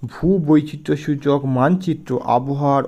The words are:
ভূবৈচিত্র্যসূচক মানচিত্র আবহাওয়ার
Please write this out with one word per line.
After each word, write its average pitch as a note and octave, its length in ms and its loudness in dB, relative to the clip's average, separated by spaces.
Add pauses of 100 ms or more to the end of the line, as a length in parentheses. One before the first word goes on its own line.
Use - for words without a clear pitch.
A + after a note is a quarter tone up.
ভূবৈচিত্র্যসূচক D3 1400 0
মানচিত্র C#3 800 0
আবহাওয়ার C#3 640 0